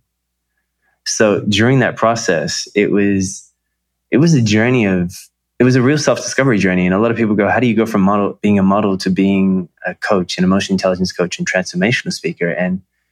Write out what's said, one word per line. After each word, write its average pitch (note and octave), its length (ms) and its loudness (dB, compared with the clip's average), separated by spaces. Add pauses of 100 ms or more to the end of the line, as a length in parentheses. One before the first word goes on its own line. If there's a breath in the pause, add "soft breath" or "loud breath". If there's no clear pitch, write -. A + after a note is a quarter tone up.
(1040)
So G#2 360 0
during A2+ 380 2
that G2+ 160 0
process, F2 800 -2
it G2+ 160 2
was, G2+ 580 -2 (640)
it - 60 2
was E3 160 4
a C3+ 80 4
journey A2+ 440 2
of, F#2 280 -2 (460)
it A#2+ 40 4
was B2+ 140 4
a B2+ 40 2
real C#3+ 160 2
self-discovery C3+ 600 0
journey. F2+ 280 2
And F#2 80 2
a F#2+ 60 2
lot A#2 120 2
of G#2+ 60 -4
people G#2+ 180 0
go, G2+ 120 2
"How A2+ 140 0
do B2+ 60 2
you A2 80 0
go A2 100 2
from G#2+ 160 0
model, G2+ 400 0
being G#2 180 2
a F#2+ 40 2
model G2 340 2
to F#2+ 120 -4
being F#2+ 600 0 (160)
a F#2 100 -8
coach, F#2 420 -4
an F#2 60 0
emotional F#2+ 300 0
intelligence F#2 400 -2
coach F3+ 260 -6
and F3 100 -6
transformational F#3 600 -2
speaker?" - 380 -6
And F#2 320 -4 (300)